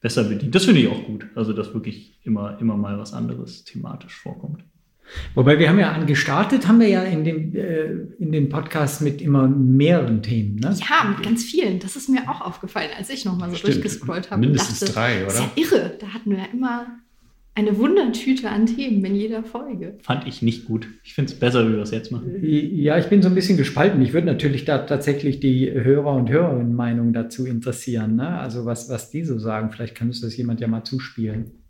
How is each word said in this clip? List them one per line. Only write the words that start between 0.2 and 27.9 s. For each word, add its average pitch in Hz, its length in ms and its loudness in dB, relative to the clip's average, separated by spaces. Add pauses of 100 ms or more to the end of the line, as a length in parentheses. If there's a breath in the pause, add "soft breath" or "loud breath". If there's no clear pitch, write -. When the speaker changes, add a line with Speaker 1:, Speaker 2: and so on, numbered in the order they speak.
Speaker 1:
bedient. 107 280 -2
Das 185 120 4
finde 175 160 8
ich 113 60 4
auch - 180 -2
gut, 107 280 -10
also 110 180 -2
dass 104 220 -6
wirklich - 500 -10
immer, 104 380 -4
immer 110 160 0
mal 101 220 -4
was 104 140 -12
anderes - 500 -8
thematisch - 500 -14
vorkommt. - 500 -14 (720 loud breath)
Speaker 2:
Wobei 139 240 6
wir 160 120 6
haben 190 100 6
ja 160 120 4
an-, 160 140 -2
gestartet, 160 640 2
haben 226 120 8
wir 226 100 8
ja 185 140 4
in 165 200 0
dem, 160 320 -2
äh, 160 320 -2 (320)
in 160 120 -2
den 143 180 2
Podcasts 147 520 -4
mit 143 180 -2
immer 139 280 4
mehreren 135 760 4
Themen, 104 360 -2
ne? 143 220 0
Speaker 3:
Ja, 294 300 2
mit - 140 -2
ganz 233 200 0
vielen. 202 360 0
Das 185 160 -10
ist 277 120 -10
mir 262 220 0
auch 269 120 -6
aufgefallen, 170 540 -8
als 196 140 -10
ich 269 160 -8
nochmal 180 240 -2
so 175 60 -6
Speaker 4:
Stimmt. 143 220 2
Speaker 3:
durchgescrollt 175 520 -6
habe 104 120 0
Speaker 4:
Mindestens 135 420 2
Speaker 3:
und 98 60 0
dachte, 107 100 -2
Speaker 4:
drei, 110 240 2
oder? 95 100 -4
Speaker 3:
„Ist 113 60 0
ja 131 160 -2
irre, 247 440 2
da 208 100 -12
hatten 208 200 -6
wir 196 80 2
ja 190 160 -6
immer 240 320 -4 (720)
eine 208 200 2
Wundertüte 262 720 2
an 220 160 2
Themen 233 400 0
in 196 100 -2
jeder 220 280 -4
Folge.“ 226 580 -10
Speaker 1:
Fand 131 260 -4
ich - 140 -10
nicht 113 240 -2
gut. 113 220 -4 (160)
Ich - 100 -20
find's - 220 -4
besser, 120 340 4
wie 110 40 2
wir 104 100 -2
es - 80 -6
jetzt 113 200 -8
machen. 127 320 -8
Speaker 2:
Ja, 151 540 2
ich 170 80 2
bin 202 160 6
so 180 80 6
ein 180 60 4
bisschen 185 220 2
gespalten. 143 440 2
Ich 120 100 4
würde 165 140 2
natürlich 139 400 0
da 143 140 2
tatsächlich 143 600 -2
die 131 320 2
Hörer 139 440 2
und 120 160 2
Hörerinnen-Meinung 120 840 2
dazu 117 320 -4
interessieren, 117 720 -2